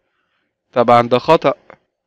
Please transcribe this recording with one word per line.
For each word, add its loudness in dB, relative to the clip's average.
طبعًا 0
ده -2
خطأ. -2